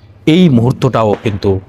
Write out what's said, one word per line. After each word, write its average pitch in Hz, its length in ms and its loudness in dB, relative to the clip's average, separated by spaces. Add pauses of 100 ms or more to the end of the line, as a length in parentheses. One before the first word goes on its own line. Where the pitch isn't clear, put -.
(280)
এই 175 220 4
মুহূর্তটাও 117 720 0
কিন্তু 98 460 -4